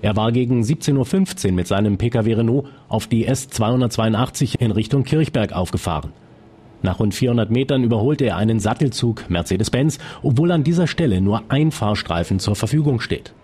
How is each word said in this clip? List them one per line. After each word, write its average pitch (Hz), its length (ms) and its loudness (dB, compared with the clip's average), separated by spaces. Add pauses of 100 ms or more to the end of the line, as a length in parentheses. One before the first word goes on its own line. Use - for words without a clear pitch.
Er 104 140 0
war 110 160 2
gegen 120 320 2
siebzehn 139 340 0
Uhr 123 80 0
fünfzehn 185 480 0
mit 90 120 0
seinem 101 300 2
P 117 140 0
K 113 160 0
W 113 80 2
Renault 117 320 0 (240)
auf 110 160 -2
die 113 180 2
S 135 240 -2
zweiunddreiundachtzig 117 1120 0
in 117 100 2
Richtung 110 320 0
Kirchberg 131 520 0
aufgefahren. 85 580 -4 (720)
Nach 92 180 -2
rund 104 140 0
vierhundert 120 360 0
Metern 131 340 0
überholte 120 420 2
er 92 100 -2
einen 110 240 2
Sattelzug 113 720 -2
Mercedes-Benz, 98 680 0 (260)
obwohl 151 300 2
an 160 100 2
dieser 170 240 2
Stelle 107 360 0
nur 104 260 2
ein 151 220 2
Fahrstreifen 98 680 -2
zur 101 160 0
Verfügung 143 460 0
steht. - 320 -8 (120)